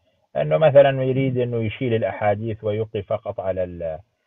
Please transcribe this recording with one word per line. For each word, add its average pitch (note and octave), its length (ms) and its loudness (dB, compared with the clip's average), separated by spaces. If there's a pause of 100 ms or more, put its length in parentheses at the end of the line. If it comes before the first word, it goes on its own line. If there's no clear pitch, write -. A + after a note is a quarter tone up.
(360)
أنه D3+ 220 0
مثلًا C#3 460 6
يريد C3 340 0
أنه A#2+ 260 -2
يشيل A2+ 300 -2
الأحاديث G#2+ 720 -2
ويبقي G#2+ 400 -4
فقط G#2 360 -6
على F#2+ 240 -4 (640)